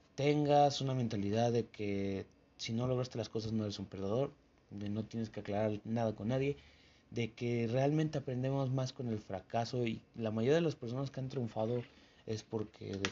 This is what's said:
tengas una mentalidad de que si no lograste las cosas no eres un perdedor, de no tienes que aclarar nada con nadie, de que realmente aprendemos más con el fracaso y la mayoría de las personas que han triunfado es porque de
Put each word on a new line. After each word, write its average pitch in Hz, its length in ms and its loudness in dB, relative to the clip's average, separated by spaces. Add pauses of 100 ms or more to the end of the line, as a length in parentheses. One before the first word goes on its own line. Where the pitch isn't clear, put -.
(160)
tengas 143 680 6
una 135 140 2
mentalidad 113 560 2
de 117 160 2
que 98 580 -2 (320)
si - 160 -6
no 120 140 0
lograste 127 320 0
las 107 100 -4
cosas 110 240 -4
no 110 100 2
eres 104 140 -2
un 98 80 -6
perdedor, 101 460 0 (400)
de 104 180 -6
no 107 160 -2
tienes 113 240 -6
que 107 120 -8
aclarar 104 420 0
nada 113 320 0
con 104 140 -4
nadie, 135 280 0 (540)
de 117 220 -2
que 120 340 0
realmente 147 500 2
aprendemos 131 540 0
más 131 220 -2
con 123 160 -6
el 110 100 -2
fracaso 117 680 -2
y 113 160 -2 (140)
la 110 160 -2
mayoría 113 240 4
de 170 60 4
las 151 140 0
personas 127 360 -6
que - 80 -8
han 131 100 -4
triunfado 120 540 -2 (420)
es 110 180 -4
porque 107 520 -6
de 98 160 -2